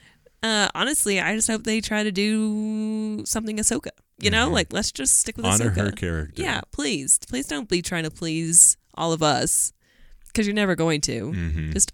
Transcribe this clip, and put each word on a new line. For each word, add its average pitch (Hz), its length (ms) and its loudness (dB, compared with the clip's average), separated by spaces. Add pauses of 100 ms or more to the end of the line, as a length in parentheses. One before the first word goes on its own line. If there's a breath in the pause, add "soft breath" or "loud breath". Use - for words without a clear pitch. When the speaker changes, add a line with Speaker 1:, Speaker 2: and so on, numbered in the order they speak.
(440 soft breath)
Speaker 1:
Uh, 214 320 2
honestly, 208 440 0
I 175 160 0
just 220 140 -2
hope 220 140 -2
they 220 180 0
try 214 220 -2
to 214 80 0
do 214 1120 -2
something 220 320 -4
Ahsoka. 220 320 0 (300)
You 208 120 2
know, 226 140 4
Speaker 2:
Mm-hmm. 277 80 0
Speaker 1:
like, 95 200 0
let's - 180 -2
just - 280 2
stick - 180 -4
with - 80 -4
Speaker 2:
Honor 110 260 2
Speaker 1:
Ahsoka. 92 60 0
Speaker 2:
her 101 140 0
character. 82 520 -4
Speaker 1:
Yeah, - 180 -2 (100)
please. 202 560 0
Please 254 200 -4
don't 277 200 -6
be 180 140 0
trying 165 220 -4
to 156 80 -4
please 165 640 4 (180)
all 165 180 0
of 156 100 0
us, 135 500 2 (600 soft breath)
'cause 214 140 2
you're 202 80 0
never 202 200 2
going 156 260 0
to. 117 300 -4
Speaker 2:
Mm-hmm. 80 400 -2
Speaker 1:
Just 82 220 0